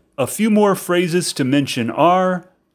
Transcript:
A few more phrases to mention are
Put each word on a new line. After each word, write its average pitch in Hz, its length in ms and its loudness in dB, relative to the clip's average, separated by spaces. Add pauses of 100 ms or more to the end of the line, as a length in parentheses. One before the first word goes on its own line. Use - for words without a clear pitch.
(180)
A 151 80 -2
few 214 240 -2
more 208 240 4
phrases 175 600 -2
to 143 100 -2
mention 131 460 -2
are 180 600 0 (240)